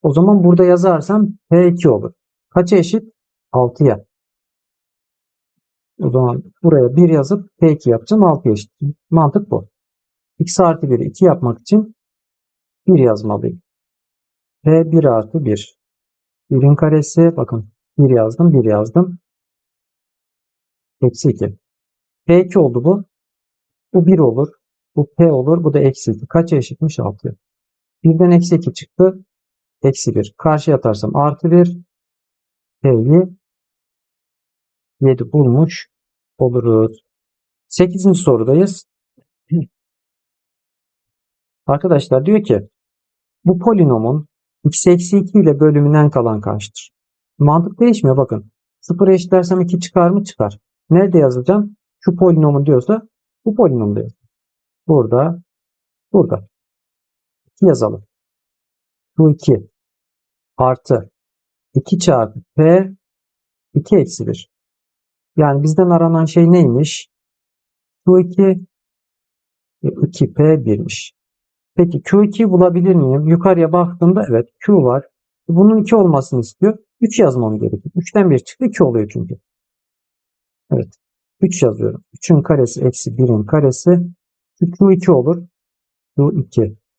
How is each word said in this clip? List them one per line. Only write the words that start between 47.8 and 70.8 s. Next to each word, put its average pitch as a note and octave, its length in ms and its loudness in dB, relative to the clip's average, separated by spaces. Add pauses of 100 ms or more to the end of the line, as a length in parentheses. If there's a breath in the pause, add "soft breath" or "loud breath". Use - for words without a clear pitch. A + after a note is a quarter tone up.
bakın. G#2+ 340 -6 (280)
Sıfıra F#3+ 340 0
eşitlersem F3+ 480 0
iki F3 180 -4
çıkar F3 300 0
mı? G3+ 140 -2
Çıkar. G#2 360 -8 (300)
Nerede F3 280 2
yazacağım? D3+ 600 0 (220)
Şu F3 160 -2
polinomun D#3 500 2
diyorsa D#3 420 -2 (380)
bu G#3+ 100 -4
polinomda A#2 440 0
yaz, A2+ 220 -12 (680)
burada, D3 540 0 (720)
burada. C#3 340 -2 (1000)
İki - 200 -4
yazalım. G#2+ 400 -2 (1120)
Q D#3 140 4
iki B2 380 -2 (880)
artı B2 540 -2 (640)
iki F3 260 -4
çarpı A2+ 400 -2 (160)
P F3 320 2 (840)
iki E3 220 -2
eksi B2 320 -2
bir. - 220 -10 (840)
Yani C#3+ 280 0
bizden E3 260 0
aranan E3 360 2
şey E3+ 260 2
neymiş? D3+ 580 0 (960)
Q F#3 160 4
iki F#3 440 -2 (1160)
iki - 520 -4
P D3+ 320 2
birmiş. - 480 -6 (640)